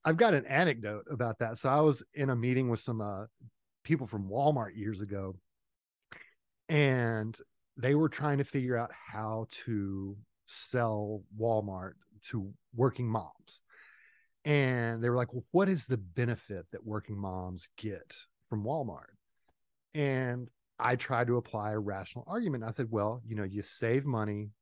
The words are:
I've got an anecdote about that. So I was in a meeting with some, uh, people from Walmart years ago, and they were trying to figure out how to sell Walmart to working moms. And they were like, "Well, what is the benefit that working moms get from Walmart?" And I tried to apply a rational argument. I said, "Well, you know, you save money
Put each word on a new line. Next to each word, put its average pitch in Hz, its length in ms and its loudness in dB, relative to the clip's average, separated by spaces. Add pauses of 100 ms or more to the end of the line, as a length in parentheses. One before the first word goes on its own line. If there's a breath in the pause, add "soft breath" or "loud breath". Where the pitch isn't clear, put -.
I've 165 120 6
got 214 180 8
an 139 120 2
anecdote 117 640 2
about 117 300 -2
that. 113 180 -2
So 135 100 0
I 139 120 6
was 151 240 4 (100)
in 139 160 0
a 127 60 2
meeting 127 340 2
with 113 80 2
some, 113 220 -4
uh, 101 260 -6 (560)
people 135 240 0
from 98 220 -4
Walmart 120 480 2
years 104 240 -4
ago, 98 340 -6 (1300 loud breath)
and 120 680 4 (400)
they 131 200 2
were 156 120 4
trying 147 300 0
to 139 60 0
figure 127 320 -2
out 117 160 -2
how 110 560 -6 (160)
to 98 520 -6 (300)
sell 107 760 -4 (120)
Walmart 101 580 -2 (360)
to 101 240 -6 (220)
working 123 320 2
moms. - 560 -8 (840 soft breath)
And 123 580 2
they 120 60 4
were 120 60 4
like, 123 180 0
"Well, 123 160 -6
what 190 180 4
is 180 160 0
the 127 140 0
benefit 101 720 -4
that 98 100 -10
working 107 320 -4
moms 92 640 -6
get 104 400 -10 (320)
from 104 160 -4
Walmart?" 120 480 -6 (800)
And 131 560 0 (300)
I 123 180 4
tried 120 300 2
to 120 100 4
apply 107 360 -2
a 107 60 0
rational 98 480 -6
argument. 170 380 -2
I 113 60 -4
said, 113 200 -4
"Well, 110 360 0
you 113 100 -6
know, 104 60 -2
you 101 180 -4
save 120 460 0
money 107 420 -2 (140)